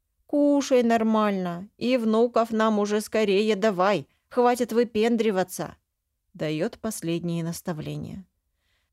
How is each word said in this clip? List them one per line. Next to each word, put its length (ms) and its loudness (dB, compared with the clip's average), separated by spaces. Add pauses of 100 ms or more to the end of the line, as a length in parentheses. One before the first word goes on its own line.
(260)
Кушай 580 2
нормально, 960 0
и 200 0
внуков 540 2
нам 280 2
уже 220 0
скорее 540 0
давай. 520 0 (220)
Хватит 420 0
выпендриваться», 1040 0 (580)
дает 460 -4
последние 640 -4
наставления. 840 -8 (680)